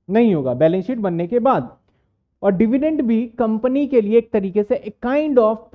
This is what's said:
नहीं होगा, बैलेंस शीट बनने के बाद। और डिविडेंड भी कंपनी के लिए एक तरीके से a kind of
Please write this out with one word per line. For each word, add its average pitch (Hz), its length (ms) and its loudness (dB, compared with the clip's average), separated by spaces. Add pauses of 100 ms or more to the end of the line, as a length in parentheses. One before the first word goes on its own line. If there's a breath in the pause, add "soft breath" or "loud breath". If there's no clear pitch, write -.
नहीं 214 260 4
होगा, 131 180 -2
बैलेंस 165 340 0
शीट 254 100 -4
बनने 175 300 -4
के 240 120 0
बाद। 240 380 0 (680)
और 202 80 2
डिविडेंड 262 500 0
भी 233 260 0
कंपनी 240 600 -2
के 254 140 2
लिए 214 160 2
एक 226 140 -2
तरीके 202 320 -2
से 226 240 -4
a - 180 -12
kind 285 320 0
of 220 200 2 (180)